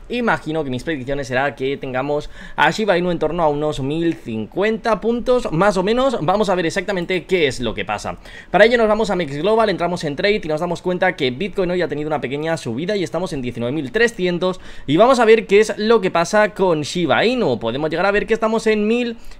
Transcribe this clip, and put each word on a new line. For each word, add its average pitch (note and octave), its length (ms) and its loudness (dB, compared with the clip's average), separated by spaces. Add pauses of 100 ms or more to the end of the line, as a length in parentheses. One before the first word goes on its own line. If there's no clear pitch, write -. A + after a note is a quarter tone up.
imagino E3+ 540 -2
que C#3 80 -6
mis B2 140 -6
predicciones C#3 420 -4
será C3 300 -2
que C3+ 200 -2
tengamos C#3 540 -4 (240)
a D3+ 160 6
Shiba G3 260 0
Inu F3+ 140 0
en E3+ 80 -2
torno D#3+ 240 0
a D#3 60 4
unos D3 320 -2
mil D#3 340 -2
cincuenta F#3 880 -2
puntos, G3+ 500 0
más F3+ 260 2
o F#3+ 60 2
menos. A#3+ 380 2
Vamos F#3 280 2
a G3 60 2
ver F3 120 0
exactamente F#3 580 -2
qué E3+ 240 2
es B2 100 -4
lo A2+ 160 -2
que G2 100 -6
pasa. G2+ 340 -6 (340)
Para G3 140 8
ello A#3+ 120 4
nos A3 80 4
vamos G#3+ 240 2
a F#3+ 60 0
Mex D3 200 -4
Global, G#3+ 320 2
entramos E3+ 360 -2
en C#3+ 100 -2
trade G3+ 300 0
y D#3+ 40 -4
nos D3+ 120 -2
damos F3 200 -4
cuenta F3+ 360 0
que B2+ 160 0
Bitcoin F3+ 400 -2
hoy F3+ 100 0
ha D3+ 60 -2
tenido D3+ 180 -4
una D3+ 140 -2
pequeña D3+ 360 -4
subida D3 380 -4
y G3 80 -2
estamos E3+ 300 -4
en C#3 100 -6
diecinueve A#2+ 300 -4
mil D3 180 -6
trescientos, G3+ 380 0 (580)
y D3 120 2
vamos A#3+ 220 6
a A#3+ 40 4
ver A3 220 6
qué G3 120 6
es G#3+ 200 4
lo G#3+ 240 4
que F#3 80 0
pasa G#3 420 2
con F3 300 0
Shiba C#3+ 420 2
Inu. G3+ 340 2
Podemos B2+ 300 -2
llegar E3 160 0
a G3 60 4
ver G3+ 160 0
que A3 80 2
estamos A3 320 0
en G#3+ 200 2
mil A#3 300 0 (240)